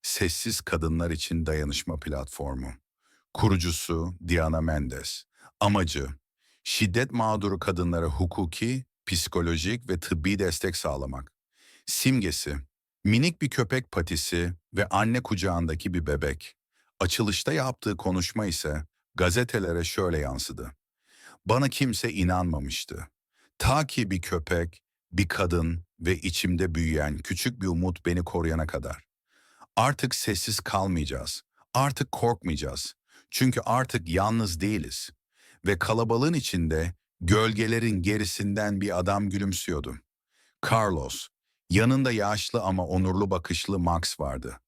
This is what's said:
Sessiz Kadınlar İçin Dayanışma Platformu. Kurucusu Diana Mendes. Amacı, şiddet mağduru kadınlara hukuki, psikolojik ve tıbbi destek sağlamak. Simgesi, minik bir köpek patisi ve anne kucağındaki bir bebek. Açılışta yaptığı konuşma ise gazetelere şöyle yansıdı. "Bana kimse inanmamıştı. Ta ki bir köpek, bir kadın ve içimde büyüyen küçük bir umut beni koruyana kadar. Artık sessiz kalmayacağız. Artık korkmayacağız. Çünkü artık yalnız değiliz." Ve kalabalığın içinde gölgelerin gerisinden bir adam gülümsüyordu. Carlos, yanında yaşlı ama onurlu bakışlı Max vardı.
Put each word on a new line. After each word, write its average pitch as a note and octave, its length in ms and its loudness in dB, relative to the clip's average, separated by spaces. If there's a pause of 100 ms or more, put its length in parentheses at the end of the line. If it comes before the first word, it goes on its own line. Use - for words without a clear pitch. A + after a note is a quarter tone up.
Sessiz - 580 -2
Kadınlar E2 500 0
İçin D#2+ 340 -2
Dayanışma D2+ 540 -2
Platformu. C2+ 720 -6 (600)
Kurucusu F2 800 0 (120)
Diana D#2+ 340 2
Mendes. C#2+ 640 -4 (360)
Amacı, F2+ 480 2 (560)
şiddet A2+ 480 2
mağduru G#2+ 480 0
kadınlara F2 460 0
hukuki, F#2 800 -2 (200)
psikolojik E2+ 840 -2
ve F2+ 100 0
tıbbi F#2 400 -2
destek F#2 360 -2
sağlamak. C2+ 560 -6 (540)
Simgesi, F#2+ 720 0 (480)
minik B2 380 4
bir C#3+ 80 0
köpek B2+ 420 0
patisi F2 640 -2 (200)
ve G2 160 0
anne A2+ 340 2
kucağındaki E2+ 680 0
bir E2 120 -2
bebek. C#2+ 500 -2 (440)
Açılışta G2+ 540 0
yaptığı B2+ 440 -2
konuşma F#2 480 -2
ise D#2 400 -4 (300)
gazetelere F2+ 680 2
şöyle F2 340 0
yansıdı. C2 540 -6 (760)
"Bana C3+ 240 4
kimse A#2+ 420 0
inanmamıştı. F2 960 0 (500)
Ta C#3 300 4
ki G#2 240 -2
bir F#2 100 0
köpek, E2+ 640 -2 (280)
bir F2+ 160 2
kadın E2+ 580 0 (140)
ve F2 180 0
içimde F2+ 580 0
büyüyen D#2 420 0
küçük - 440 -4
bir F#2+ 60 -2
umut F2+ 380 -2
beni F2 180 2
koruyana D#2+ 440 -2
kadar. - 440 -8 (640)
Artık C3 400 2
sessiz - 440 -2
kalmayacağız. D#2+ 840 -2 (320)
Artık C#3 380 0
korkmayacağız. D2+ 840 -2 (340)
Çünkü B2+ 360 2
artık A2 440 0
yalnız G2 520 0
değiliz." G2 480 -4 (560)
Ve F#2 140 2
kalabalığın A#2 540 2
içinde E2+ 600 0 (280)
gölgelerin A2 800 4
gerisinden G2+ 800 0
bir F2+ 180 0
adam G2 300 2
gülümsüyordu. F2+ 680 -2 (760)
Carlos, F#2 560 0 (420)
yanında B2 420 6
yaşlı G#2 500 0
ama F#2 240 0
onurlu F#2 460 2
bakışlı F#2 480 0
Max E2+ 400 0
vardı. C2+ 480 -6